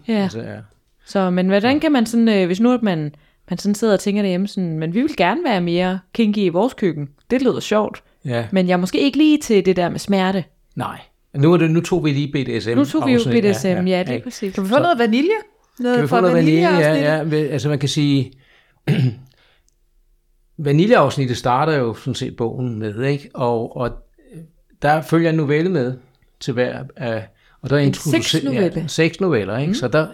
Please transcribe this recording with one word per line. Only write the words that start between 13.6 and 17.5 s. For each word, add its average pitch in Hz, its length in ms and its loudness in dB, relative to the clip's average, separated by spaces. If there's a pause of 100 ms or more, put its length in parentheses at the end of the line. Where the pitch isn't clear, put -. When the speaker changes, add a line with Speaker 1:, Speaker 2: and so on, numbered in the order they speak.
Speaker 1:
M, 196 40 -2
Speaker 2:
Ja, 185 60 2
Speaker 1:
ja, 180 80 -2
Speaker 2:
ja, 180 180 0
Speaker 1:
det 185 100 -4
er 247 40 -4
Speaker 2:
ikke? 165 100 -6
Speaker 1:
præcis. 208 300 -10
Speaker 3:
Kan 202 100 -4
vi 190 60 -6
få 233 60 2
Speaker 2:
Så 294 60 4
Speaker 3:
noget 339 180 2
vanilje? 240 300 2 (500)
Noget 247 160 0
Speaker 2:
kan 240 80 2
vi - 40 0
Speaker 3:
fra - 100 2
Speaker 2:
få - 40 4
noget 170 140 4
vanilje? 320 260 4
Ja, 349 100 4 (180)
Speaker 3:
vaniljeafsnittet? 151 520 0
Speaker 2:
ja. 151 60 -2
Ve-, 127 40 -8